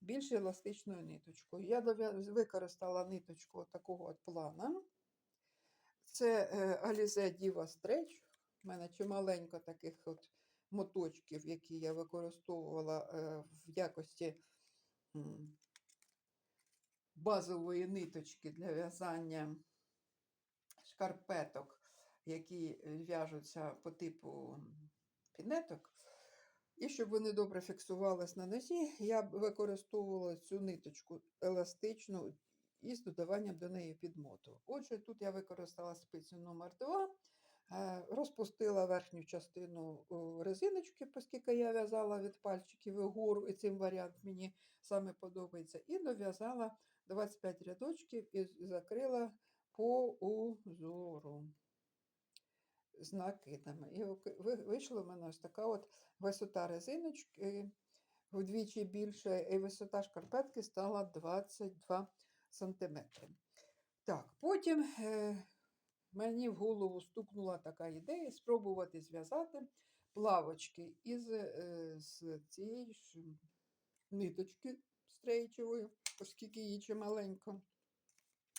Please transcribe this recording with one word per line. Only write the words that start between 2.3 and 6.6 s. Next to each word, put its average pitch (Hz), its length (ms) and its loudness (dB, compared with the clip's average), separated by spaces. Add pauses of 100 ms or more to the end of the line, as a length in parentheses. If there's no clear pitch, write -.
ниточку 180 600 -8
такого 180 400 -8
от 160 200 -10
плана. 170 560 -4 (1200)
Це, 226 500 4
е, 190 360 4